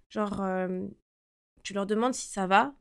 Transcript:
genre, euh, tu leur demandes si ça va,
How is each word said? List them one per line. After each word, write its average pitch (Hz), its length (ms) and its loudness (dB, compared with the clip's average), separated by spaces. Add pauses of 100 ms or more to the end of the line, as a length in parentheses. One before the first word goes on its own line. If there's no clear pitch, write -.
genre, 202 340 -4
euh, 185 440 -2 (760)
tu - 100 -10
leur 196 140 -2
demandes 226 280 2
si - 140 -8
ça 190 180 -2
va, 226 340 6